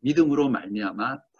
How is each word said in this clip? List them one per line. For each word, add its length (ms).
믿음으로 480
말미암아 720